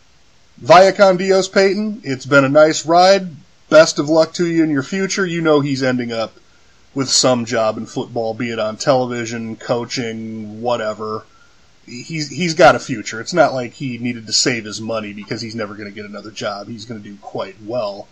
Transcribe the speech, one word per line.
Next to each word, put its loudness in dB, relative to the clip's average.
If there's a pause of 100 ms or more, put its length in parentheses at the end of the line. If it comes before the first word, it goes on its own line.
(560)
vaya 6
con 6
Dios, 2
Peyton. 0
It's -6
been 4
a 2
nice 4
ride. 4 (400)
Best 6
of -2
luck 2
to -2
you 2
in 0
your 0
future. -4
You -4
know 4
he's -4
ending -2
up -6 (560)
with -4
some 2
job -2
in -10
football, -8
be -8
it -8
on -6
television, -2
coaching, -8
whatever. -4 (580)
He's, -10
he's -4
got 8
a -6
future. -8
It's -12
not 2
like -8
he -8
needed -8
to -12
save -2
his -12
money -8
because -12
he's -12
never -8
gonna -14
get -14
another -16
job. -10
He's -14
gonna -12
do -18
quite -12
well. -8